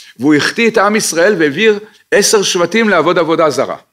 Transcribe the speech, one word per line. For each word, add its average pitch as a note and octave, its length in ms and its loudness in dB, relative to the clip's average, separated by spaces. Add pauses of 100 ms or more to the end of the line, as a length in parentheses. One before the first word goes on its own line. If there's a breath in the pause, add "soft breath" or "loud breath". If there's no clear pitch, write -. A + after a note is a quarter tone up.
(180 loud breath)
והוא C#3+ 160 2
החטיא A3 340 0
את A3 100 0
עם G#3 180 2
ישראל F#3 420 0
והעביר F#3 400 0 (320 loud breath)
עשר G3+ 320 2
שבטים F#3 460 0
לעבוד F3 300 2
עבודה D#3+ 320 0
זרה. A2 260 -4 (160)